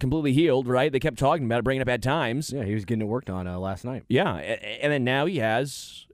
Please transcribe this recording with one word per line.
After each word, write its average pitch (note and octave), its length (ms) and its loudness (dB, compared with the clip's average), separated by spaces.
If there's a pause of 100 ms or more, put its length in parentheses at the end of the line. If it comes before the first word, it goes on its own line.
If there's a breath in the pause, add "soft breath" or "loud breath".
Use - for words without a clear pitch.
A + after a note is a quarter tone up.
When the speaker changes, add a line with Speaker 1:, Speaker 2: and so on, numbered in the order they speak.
Speaker 1:
completely C#3+ 320 2
healed, C3+ 360 4
right? C3 240 2
They C3 80 2
kept C#3+ 180 -2
talking C#3+ 280 2
about A#2 140 2
it, - 20 -2
bringing C3 180 0
it B2+ 80 -2
up B2 40 2
at A#2 100 -2
times. C3+ 500 -2
Speaker 2:
Yeah, C3 120 -4
he G2+ 100 -2
was G#2+ 100 -4
getting A2 180 -2
it G#2+ 60 -2
worked G#2+ 220 -4
on, F#2 180 -4
uh, F2+ 100 -6
last F#2+ 260 -6
night. B2 240 -8
Speaker 1:
Yeah, B2+ 300 2
a-, E2+ 140 -4
a-, G#2+ 320 -8
and D3 80 2
then C#3 120 0
now C3+ 220 2
he F#3 120 -2
has A#2 760 -2